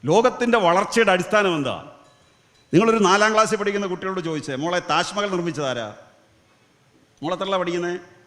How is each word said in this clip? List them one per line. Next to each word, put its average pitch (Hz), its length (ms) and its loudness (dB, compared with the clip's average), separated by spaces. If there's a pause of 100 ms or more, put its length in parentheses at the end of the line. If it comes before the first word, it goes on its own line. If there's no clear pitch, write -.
ലോകത്തിൻ്റെ 233 540 2
വളർച്ചയുടെ 202 540 2
അടിസ്ഥാനം 185 440 2
എന്താ? 131 280 -6 (880)
നിങ്ങളൊരു 226 240 4
നാലാം 208 360 4
ക്ലാസ്സിൽ 220 220 2
പഠിക്കുന്ന 202 300 -4
കുട്ടികളോട് 185 340 -6
ചോദിച്ചേ, 156 340 -6
"മോളെ, 170 240 -2
താജ്മഹൽ 180 520 -2
നിർമ്മിച്ചതാരാ?" 139 640 -4 (1300)
മോളെത്രല്ല 185 340 -4
പഠിക്കുന്നേ? 175 420 -2 (280)